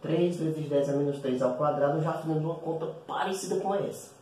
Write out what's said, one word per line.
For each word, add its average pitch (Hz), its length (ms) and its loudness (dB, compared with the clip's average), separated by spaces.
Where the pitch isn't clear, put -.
Três 175 360 2
vezes 156 320 -2
dez 143 200 4
a 139 40 2
menos 143 260 2
três 127 220 0
ao 123 140 2
quadrado, 151 460 2
já 165 100 0
fazendo 156 320 0
uma 165 120 -2
conta 160 300 -4
parecida 185 540 -2
com 196 120 0
essa. - 380 -4